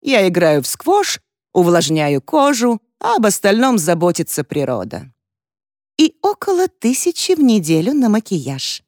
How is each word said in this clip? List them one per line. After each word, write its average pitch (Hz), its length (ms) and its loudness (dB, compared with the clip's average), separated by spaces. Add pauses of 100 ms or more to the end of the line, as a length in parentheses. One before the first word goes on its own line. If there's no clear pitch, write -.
"Я 226 260 2
играю 165 340 2
в - 40 -8
сквош, - 540 -2 (320)
увлажняю 160 680 2
кожу, 240 640 0 (180)
а - 160 -2
об 220 100 2
остальном 220 520 2
заботится 170 640 -2
природа". 127 680 -6 (880)
"И 311 240 2
около 381 460 -2
тысячи - 680 -2
в 311 60 -2
неделю 190 540 2
на 262 140 2
макияж" 151 800 -4